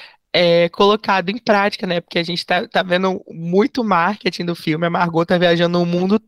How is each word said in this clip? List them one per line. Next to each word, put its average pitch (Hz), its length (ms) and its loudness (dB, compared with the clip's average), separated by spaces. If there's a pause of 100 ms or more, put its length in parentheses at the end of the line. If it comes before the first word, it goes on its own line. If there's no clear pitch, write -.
(320)
é, 170 360 4
colocado 202 600 0
em 214 80 -6
prática, 208 500 0
né? 170 140 -2
Porque - 180 -6
a 170 40 -2
gente 170 220 -6
tá, 180 220 -2
tá 185 160 -2
vendo 185 460 -2
muito 180 540 -2
marketing 185 600 -2
do 175 100 -4
filme. 165 300 -4
A 170 40 0
Margot 170 360 0
tá 180 120 0
viajando 170 440 2
o 175 40 2
mundo 185 420 0